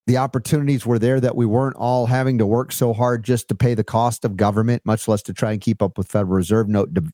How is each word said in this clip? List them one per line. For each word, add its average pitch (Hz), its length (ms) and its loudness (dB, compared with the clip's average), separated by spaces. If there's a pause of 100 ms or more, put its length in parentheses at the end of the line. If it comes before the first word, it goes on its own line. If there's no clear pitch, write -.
the 127 100 2
opportunities 135 680 0
were 117 120 2
there 127 220 2
that 123 160 0
we 120 100 2
weren't 127 300 0
all 123 320 0
having 131 320 0
to 107 60 2
work 117 260 0
so 120 220 0
hard 120 300 0
just 120 260 -2
to 104 60 -2
pay 120 200 2
the 104 80 -2
cost 117 420 -2
of 98 120 -2
government, 107 480 2
much 110 220 -2
less 107 160 2
to 95 100 -10
try 110 180 -2
and 107 100 -4
keep 110 220 0
up 92 140 -2
with 98 100 -4
Federal 95 280 0
Reserve 101 340 2
note 98 240 0
de-, 90 200 -2